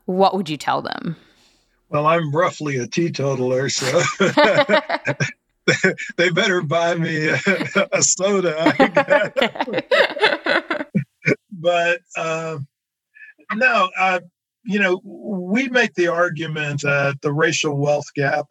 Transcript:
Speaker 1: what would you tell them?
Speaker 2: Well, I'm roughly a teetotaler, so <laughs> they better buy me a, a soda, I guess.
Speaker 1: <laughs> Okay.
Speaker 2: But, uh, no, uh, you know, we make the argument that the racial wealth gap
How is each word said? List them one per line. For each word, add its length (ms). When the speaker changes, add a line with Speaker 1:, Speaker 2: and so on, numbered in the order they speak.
Speaker 1:
what 300
would 140
you 80
tell 240
them? 340
Speaker 2:
Well, 180
I'm 240
roughly 460
a 100
teetotaler, 840
so 320
<laughs> 80
they 140
better 320
buy 320
me 320
a, 120
a 100
soda, 580
I 120
guess. 440
Speaker 1:
<laughs> 40
Okay. 80
Speaker 2:
But, 500
uh, 440
no, 340
uh, 200
you 140
know, 260
we 680
make 260
the 120
argument 760
that 400
the 120
racial 440
wealth 380
gap 360